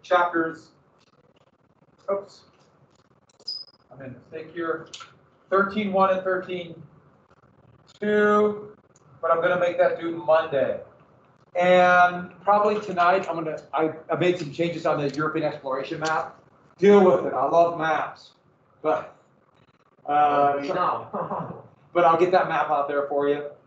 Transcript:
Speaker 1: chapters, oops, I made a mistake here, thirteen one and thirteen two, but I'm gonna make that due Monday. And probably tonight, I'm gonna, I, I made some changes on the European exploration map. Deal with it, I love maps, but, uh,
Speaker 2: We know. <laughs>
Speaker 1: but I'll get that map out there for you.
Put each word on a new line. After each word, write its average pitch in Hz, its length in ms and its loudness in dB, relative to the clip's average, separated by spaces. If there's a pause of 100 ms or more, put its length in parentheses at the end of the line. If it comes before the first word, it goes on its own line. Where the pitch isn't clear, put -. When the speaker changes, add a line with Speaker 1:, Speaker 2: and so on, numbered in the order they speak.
Speaker 1:
chapters, 175 680 -2 (1400)
oops, 202 300 -8 (1500)
I 127 80 -20
made 123 80 -16
a 123 40 -16
mistake 160 420 -18
here, 165 340 -6 (640)
thirteen 196 440 0
one 190 200 4
and 185 100 -2
thirteen 180 580 -6 (1160)
two, 208 760 2 (460)
but 165 100 -2
I'm 165 100 2
gonna 180 180 0
make 170 180 0
that 170 220 2
due 165 120 -6
Monday. 156 680 0 (760)
And 180 760 4 (100)
probably 208 380 2
tonight, 185 500 0
I'm 165 60 -4
gonna, 156 220 -6 (160)
I, 156 180 0 (180)
I 160 60 -2
made 175 240 0
some 147 120 -10
changes 165 340 -6
on 151 140 0
the 139 140 -4
European 156 320 -4
exploration 139 540 -8
map. 160 400 -4 (380)
Deal 202 260 8
with 175 220 4
it, 131 80 -4
I 131 120 0
love 170 320 2
maps, 156 540 -6 (500)
but, - 340 -4 (920)
uh, 143 540 2
Speaker 2:
We 143 80 -8
know. - 960 -6 (140)
<laughs> - 160 -20
Speaker 1:
but 175 120 4
I'll 165 120 6
get 180 140 2
that 180 160 2
map 151 220 -2
out 143 180 0
there 143 200 -2
for 143 200 -2
you. 143 200 -2 (200)